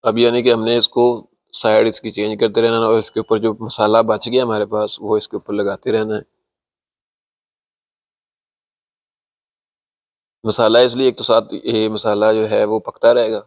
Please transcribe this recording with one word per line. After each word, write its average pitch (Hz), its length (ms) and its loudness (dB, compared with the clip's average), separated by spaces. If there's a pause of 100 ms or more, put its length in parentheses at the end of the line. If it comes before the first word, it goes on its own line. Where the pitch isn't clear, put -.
अब 113 140 0
यानी 120 240 2
कि 120 80 4
हमने 113 260 0
इसको - 280 0 (500)
side 110 340 2
इसकी 110 220 -4
change 107 300 -6
करते 113 200 0
रहना 117 180 0
और 113 200 2
इसके 107 220 -4
ऊपर 110 180 -2
जो 107 240 -2
मसाला 110 420 2
बच 110 240 -2
गया 127 160 0
हमारे 107 240 -2
पास 107 340 -4
वो 107 140 -2
इसके - 200 -4
ऊपर 101 180 -10
लगाते 101 360 -6
रहना 110 240 -2
है। 107 80 -8 (4000)
मसाला 113 360 4
इसलिए 127 280 2
एक 113 100 -2
तो 117 60 -6
साथ 113 320 0
ये 110 340 -2
मसाला 107 420 0
जो 110 140 0
है 107 200 0
वो 110 160 -2
पकता - 300 0
रहेगा 110 340 0